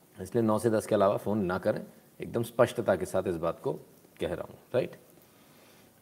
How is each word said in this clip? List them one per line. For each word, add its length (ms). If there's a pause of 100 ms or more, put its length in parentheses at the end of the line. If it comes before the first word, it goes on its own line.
(220)
इसलिए 220
नौ 140
से 120
दस 160
के 80
अलावा 220
फ़ोन 280
ना 140
करें, 260 (360)
एकदम 220
स्पष्टता 540
के 80
साथ 220
इस 100
बात 240
को 120 (480)
कह 140
रहा 160
हूँ, 80 (160)
राइट? 220 (1040)